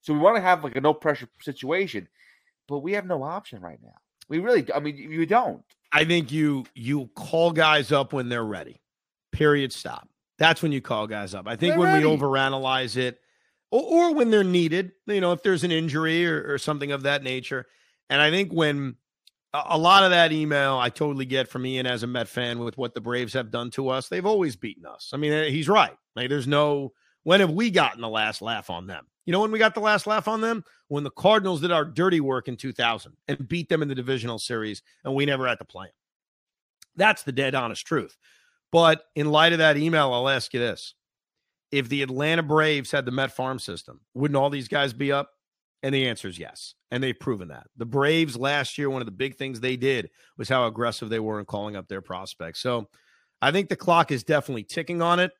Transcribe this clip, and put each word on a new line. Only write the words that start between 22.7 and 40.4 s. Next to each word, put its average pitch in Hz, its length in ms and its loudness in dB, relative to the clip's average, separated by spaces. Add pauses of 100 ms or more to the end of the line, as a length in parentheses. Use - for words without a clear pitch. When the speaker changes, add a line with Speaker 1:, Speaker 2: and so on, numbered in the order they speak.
Speaker 2:
what 120 160 -6
the 113 80 -10
Braves 120 320 -4
have 120 160 -4
done 120 220 -6
to 135 180 -4
us, 131 180 -2
they've 180 160 -6
always 185 320 0
beaten - 300 -12
us. - 260 -18
I 139 60 -8
mean, 151 340 0
he's 147 160 -2
right. 180 280 4 (200)
Like, 123 140 -4
there's 139 160 -2
no, 143 480 0 (280)
when 185 180 4
have 185 100 4
we 214 200 0
gotten 139 300 2
the 117 80 -6
last 110 320 -2
laugh 107 300 -6
on 90 160 -8
them? 85 220 -14 (180)
You 170 60 0
know 185 80 4
when 214 120 0
we 220 60 -2
got 220 160 4
the 220 60 -4
last 214 260 2
laugh 214 200 0
on 220 140 -2
them? 226 240 -4 (240)
When 147 160 -4
the 139 60 -8
Cardinals 190 500 2
did 175 100 -2
our 160 140 2
dirty 165 360 2
work 135 280 -4
in 123 80 -8
two 131 160 -10
thousand 117 460 -2 (100)
and 139 180 -6
beat 165 220 -4
them 160 140 2
in 143 60 -2
the 135 60 -4
divisional 120 440 -4
series, 107 440 -6 (220)
and 135 100 -4
we 139 120 2
never 131 200 0
had 120 120 0
to - 80 -16
play 92 220 -18
'em. - 40 -20 (1040)
That's 202 260 2
the - 80 -8
dead 131 240 -2
honest 120 320 -4
truth. 127 300 -4 (560)
But 160 320 6 (100)
in 151 160 0
light 160 220 8
of 165 60 2
that 156 180 6
email, 147 360 2
I'll 123 160 0
ask 135 260 -2